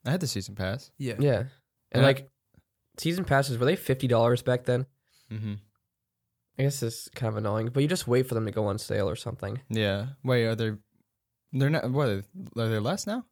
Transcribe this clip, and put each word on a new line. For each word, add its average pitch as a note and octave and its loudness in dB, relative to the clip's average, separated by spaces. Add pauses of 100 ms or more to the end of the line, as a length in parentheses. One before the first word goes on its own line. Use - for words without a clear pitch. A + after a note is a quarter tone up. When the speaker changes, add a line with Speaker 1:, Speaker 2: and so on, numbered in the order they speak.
Speaker 1:
I B2 -2
had F3+ 2
the D#3+ -2
season G2 -6
pass. G2 -4
Speaker 2:
Yeah. B2 -4
Speaker 3:
Yeah. C3+ 4
And, B2+ -4 (440)
Speaker 1:
And C3+ 4
I C3+ 8
Speaker 3:
like, C3+ 2 (680)
season F3 -2
passes, C3+ 2
were A#2+ 2
they F3 4
fifty C3+ -2
dollars A#2+ 4
back B2 0
then? B2 0 (440)
Speaker 1:
Mm-hmm. G#2+ -6 (1040)
Speaker 3:
I C3+ 0
guess C#3 -2
it's - -6
kind A#2 -2
of G#2+ -2
annoying, A2 -2
but C3+ 0
you D3+ 2
just F3+ -2
wait B2 2
for B2+ -4
them A2 0
to G2+ -4
go G#2+ -2
on G2+ -2
sale G#2 -2
or - -2
something. G2+ -8
Speaker 1:
Yeah. G#2+ 0 (140)
Wait, B2 2
are A2+ 0
they, A2 -2 (800)
they're C3+ 2
not, D3+ 0
what, C3+ 2
are G2 0 (320)
they A2+ 0
less C3 -2
now? A#3 -6